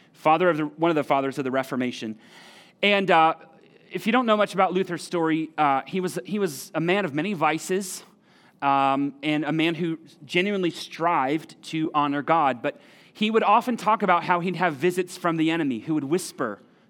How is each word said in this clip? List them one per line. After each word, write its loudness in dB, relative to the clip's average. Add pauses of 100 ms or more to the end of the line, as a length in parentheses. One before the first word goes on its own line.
(120)
father 2
of 2
the, -2
one 0
of 2
the 0
fathers 0
of -4
the -4
Reformation. -4 (640)
And, 2
uh, 6 (560)
if -6
you 0
don't 2
know 4
much 0
about 2
Luther's -2
story, -2
uh, 2
he -4
was, -4
he -6
was -4
a -2
man 0
of -6
many -2
vices, -2 (580)
um, 2
and 0
a -4
man 0
who -4 (280)
genuinely 0
strived -4
to -4
honor 0
God. 2
But -6 (320)
he -2
would 4
often 2
talk 0
about 4
how 2
he'd -4
have 0
visits -2
from -2
the 2
enemy -2
who -4
would -2
whisper -4 (280)